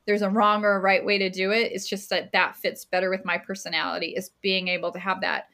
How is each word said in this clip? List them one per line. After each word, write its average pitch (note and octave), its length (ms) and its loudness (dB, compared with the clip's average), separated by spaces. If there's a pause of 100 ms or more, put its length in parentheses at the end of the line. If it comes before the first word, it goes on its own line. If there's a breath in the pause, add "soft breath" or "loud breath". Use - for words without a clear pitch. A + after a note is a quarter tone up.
there's G#3 160 2
a F#3+ 80 2
wrong G#3 340 4
or G3+ 100 6
a G3 60 0
right F#3+ 240 4
way G3+ 140 2
to F#3+ 120 0
do F#3 200 -2
it. A3+ 220 2
It's F#3+ 160 -8
just G3 220 -6
that F3+ 220 -2
that F#3 240 4
fits - 280 -6
better F#3 260 0
with F#3+ 140 -4
my F3 140 -2
personality, E3+ 800 -4
is F#3 140 -8 (100)
being F#3+ 280 0
able F3 240 -2
to F3+ 80 -10
have F#3+ 220 -2
that - 320 -4